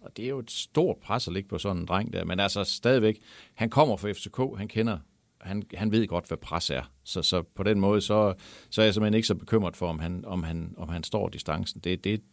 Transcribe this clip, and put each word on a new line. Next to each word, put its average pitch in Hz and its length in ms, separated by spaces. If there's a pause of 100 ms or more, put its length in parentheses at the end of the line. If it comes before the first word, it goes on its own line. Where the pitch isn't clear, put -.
Og - 160
det 107 80
er 127 40
jo 135 100
et 117 120
stort - 460
pres - 300
at 87 60
lægge 98 160
på - 80
sådan 95 200
en 85 80
dreng 95 280
der. 90 120
Men 87 140
altså, 98 240
stadigvæk, 110 560 (360)
han 123 140
kommer 135 260
fra 101 160
F 95 40
C - 160
K. 131 260
Han 101 100
kender, 110 300 (440)
han, 98 220 (100)
han 101 180
ved 110 160
godt, 85 200
hvad - 100
pres - 320
er. 67 220 (120)
Så, - 180
så 87 220 (120)
på 98 80
den 104 160
måde, 101 220
så, 104 320 (360)
så - 120
er 110 40
jeg 107 80
simpelthen 107 240
ikke 113 100
så 104 80
bekymret 95 420
for, 90 100
om 80 120
han, 85 260
om 92 180
han, 82 340
om 80 120
han 82 140
står 98 260
distancen. 82 540
Det, 92 200
det, 107 180 (120)